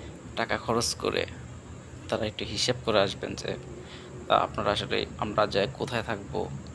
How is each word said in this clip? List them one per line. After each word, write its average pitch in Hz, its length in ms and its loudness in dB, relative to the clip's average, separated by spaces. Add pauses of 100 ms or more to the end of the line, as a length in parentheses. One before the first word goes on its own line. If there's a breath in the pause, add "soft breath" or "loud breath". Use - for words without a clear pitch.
(360 loud breath)
টাকা 110 220 2
খরচ 117 380 2
করে, - 300 0 (840)
তারা 110 160 0
একটু 107 200 -4
হিসেব 113 300 2 (100)
করে 107 160 6
আসবেন - 340 0
যে, - 160 -4
আহ, - 920 0
আপনারা 104 280 2
আসলে 104 340 2 (120)
আমরা 104 300 4
যে 101 260 4
কোথায় 113 300 0
থাকবো, 101 460 -2 (260)